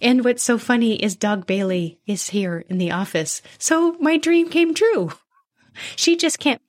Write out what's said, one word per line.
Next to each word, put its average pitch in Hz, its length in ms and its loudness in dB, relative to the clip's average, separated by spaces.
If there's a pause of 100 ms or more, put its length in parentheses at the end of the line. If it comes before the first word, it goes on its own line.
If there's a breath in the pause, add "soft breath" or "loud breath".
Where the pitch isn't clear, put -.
And 247 220 2
what's 247 200 0
so 233 140 2
funny 233 440 2
is 202 140 -2
Dog 208 320 -2
Bailey 185 580 -2
is 202 240 -6
here 185 400 -4
in 185 80 -2
the 175 140 0
office. 175 500 -4 (160 loud breath)
So 330 420 2
my 320 180 2
dream 330 320 2
came 330 240 2
true. 330 400 0 (840 loud breath)
She 339 220 2
just 339 220 -2
can't 269 300 0